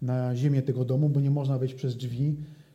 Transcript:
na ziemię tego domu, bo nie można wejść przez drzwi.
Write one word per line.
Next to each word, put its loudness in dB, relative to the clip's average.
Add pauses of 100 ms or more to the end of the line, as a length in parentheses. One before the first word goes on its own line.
na 0
ziemię 2
tego 0
domu, 2
bo 2
nie 4
można 0
wejść -4
przez -4
drzwi. -2 (400)